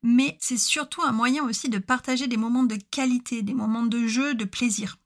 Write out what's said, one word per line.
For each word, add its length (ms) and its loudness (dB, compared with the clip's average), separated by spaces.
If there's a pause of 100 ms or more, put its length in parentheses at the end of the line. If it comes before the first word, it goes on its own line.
Mais 380 4
c'est 160 -2
surtout 460 0
un 80 2
moyen 320 2
aussi 260 -4
de 80 0
partager 480 -2
des 100 -2
moments 280 2
de 120 2 (140)
qualité, 540 -2
des 100 -2
moments 320 0
de 220 0
jeu, 260 0
de 120 -2
plaisir. 600 -4